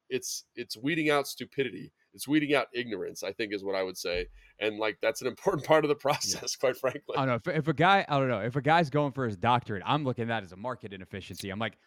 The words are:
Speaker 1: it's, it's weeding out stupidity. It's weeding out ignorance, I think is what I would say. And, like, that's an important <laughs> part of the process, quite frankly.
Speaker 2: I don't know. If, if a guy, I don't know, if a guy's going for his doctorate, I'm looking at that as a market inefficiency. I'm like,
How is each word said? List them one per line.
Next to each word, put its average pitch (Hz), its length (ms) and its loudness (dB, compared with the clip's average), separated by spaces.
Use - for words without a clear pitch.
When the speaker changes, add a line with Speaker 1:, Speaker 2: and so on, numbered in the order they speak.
Speaker 1:
it's, - 360 -4
it's 113 220 -10
weeding 151 320 0
out 143 180 2
stupidity. 127 640 -6
It's 101 140 -10
weeding 147 260 2
out 131 220 4
ignorance, 98 480 -6
I 95 100 -2
think 104 200 -4
is 98 100 -4
what 98 100 -2
I 95 80 0
would 92 160 -4
say. 90 300 -4
And, 107 180 0
like, 107 240 -2
that's 113 200 0
an 127 60 -4
important 147 380 -2
<laughs> - 0 -
part 156 180 6
of 147 60 2
the 143 60 2
process, - 600 -2
quite 127 220 2
frankly. 135 400 -4
Speaker 2:
I 135 80 2
don't - 20 2
know. 120 240 0
If, 147 60 -2
if 147 100 0
a 160 60 2
guy, 180 340 6
I 143 120 2
don't 131 80 2
know, 110 140 0
if 120 140 -2
a 143 60 2
guy's 160 300 4
going 143 220 2
for 131 120 -2
his 104 100 -2
doctorate, 113 480 2
I'm 139 200 0
looking 120 200 -2
at 113 40 -2
that 113 160 -2
as 87 80 -16
a 90 60 -16
market 113 360 -8
inefficiency. 95 560 -10
I'm 95 80 -4
like, 110 300 -4